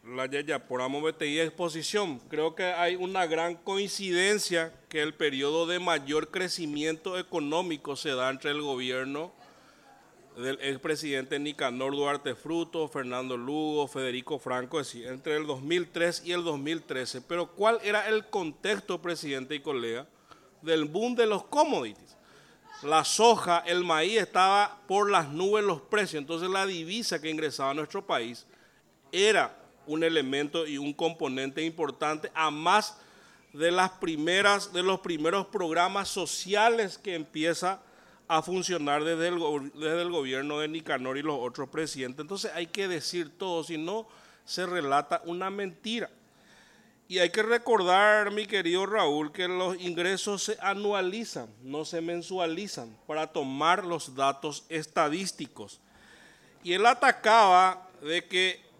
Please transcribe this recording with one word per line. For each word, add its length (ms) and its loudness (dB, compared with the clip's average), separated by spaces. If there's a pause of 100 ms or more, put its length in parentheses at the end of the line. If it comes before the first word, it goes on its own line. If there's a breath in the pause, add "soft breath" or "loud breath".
la 220 -6
ya, 160 -4
ya, 260 -6
por 140 -4
amo 180 -4
B 140 -2
T 140 -4
I 120 -2
exposición. 800 -2 (100)
Creo 280 -2
que 80 -4
hay 320 2
una 320 0
gran 260 0
coincidencia 1200 0 (160)
que 140 -2
el 100 -2
periodo 540 0
de 100 0
mayor 540 0
crecimiento 880 -4
económico 760 -2
se 200 -4
da 160 0
entre 180 -4
el 140 -2
gobierno 680 -4 (1040 loud breath)
del 240 -4
expresidente 760 -4
Nicanor 580 -4
Duarte 380 -2
Fruto, 540 -4
Fernando 500 -6
Lugo, 500 -2
Federico 520 -4
Franco, 400 -4
es 80 -6
decir, 180 -12
entre 320 -4
el 80 -2
dos 160 -4
mil 260 0
tres 380 0
y 60 -6
el 120 -2
dos 140 -2
mil 240 -4
trece. 400 -6
Pero 300 -4
¿cuál 320 2
era 260 0
el 160 0
contexto, 800 -4
presidente 500 -6
y 60 -6
colega, 480 -4 (560 loud breath)
del 220 2
boom 300 -2
de 120 4
los 160 0
commodities? 760 0 (640 loud breath)
La 240 4
soja, 640 4
el 160 2
maíz, 340 2
estaba 680 2
por 240 2
las 180 2
nubes 340 0
los 160 0
precios, 400 -2
entonces 300 -4
la 160 2
divisa 560 -4
que 80 -6
ingresaba 400 -2
a 60 -2
nuestro 280 -6
país 440 -4 (640 soft breath)
era 480 4 (280)
un 160 -2
elemento 640 0
y 100 -6
un 160 -4
componente 720 -2
importante, 720 -4
a 160 2
más 460 2 (540 loud breath)
de 200 2
las 180 4
primeras, 840 2
de 120 -2
los 160 2
primeros 480 0
programas 600 0
sociales 920 0
que 160 -6
empieza 640 -2 (460 loud breath)
a 160 2
funcionar 600 0
desde 240 0
el 120 0
go-, 200 0
desde 440 -2
el 80 -2
gobierno 480 -2
de 80 -2
Nicanor 500 -4
y 60 -6
los 140 -2
otros 300 -6
presidentes. 540 -6
Entonces 320 -6
hay 140 -6
que 200 -6
decir 500 -6
todo, 260 -6
si 160 -10
no 280 -8 (380 loud breath)
se 220 -6
relata 580 0
una 240 -6
mentira. 640 -6 (960 soft breath)
Y 100 -2
hay 140 6
que 100 2
recordar, 880 6
mi 140 -2
querido 400 0
Raúl, 460 2
que 160 -4
los 340 -2
ingresos 640 -2
se 180 -4
anualizan, 880 -2 (140)
no 220 -8
se 160 -6
mensualizan, 920 -4 (120)
para 260 -2
tomar 500 2
los 320 -6
datos 540 0
estadísticos. 1120 -2 (840 loud breath)
Y 100 -2
él 120 4
atacaba 1040 8 (120)
de 260 -2
que 520 0